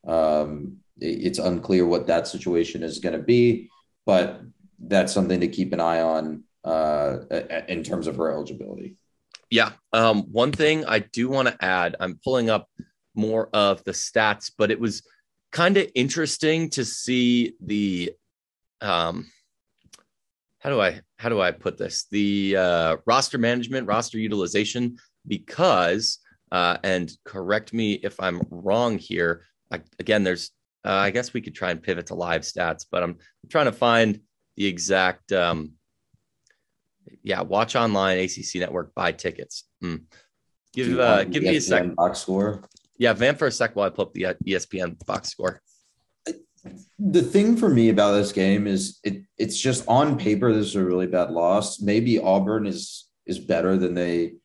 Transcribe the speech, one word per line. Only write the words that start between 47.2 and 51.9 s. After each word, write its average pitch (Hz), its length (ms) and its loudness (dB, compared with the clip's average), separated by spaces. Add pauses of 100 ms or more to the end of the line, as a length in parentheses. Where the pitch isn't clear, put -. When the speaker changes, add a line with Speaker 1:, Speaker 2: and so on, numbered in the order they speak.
Speaker 1:
thing 220 340 4
for 226 140 2
me 117 180 6
about 101 240 4
this 101 200 2
game 98 340 2
is 95 360 -4
it, 98 200 -6 (160)
it's - 200 -2
just 131 300 -2
on 139 300 4
paper, 107 340 2
this 107 140 2
is 95 100 -6
a 95 80 2
really 90 220 0
bad 90 240 0
loss. 87 500 0
Maybe 110 380 2